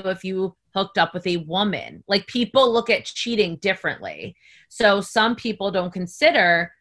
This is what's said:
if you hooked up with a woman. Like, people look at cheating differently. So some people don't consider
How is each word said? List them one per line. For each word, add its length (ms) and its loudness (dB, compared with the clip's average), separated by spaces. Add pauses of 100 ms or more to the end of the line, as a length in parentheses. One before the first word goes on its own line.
if 200 -4
you 300 -2 (200)
hooked 240 -2
up 160 2
with 120 -8
a 120 0
woman. 720 -4
Like, 180 0
people 460 2
look 180 0
at 140 0
cheating 520 -2
differently. 800 -6 (320)
So 320 4
some 360 0
people 340 -4
don't 220 -2
consider 880 0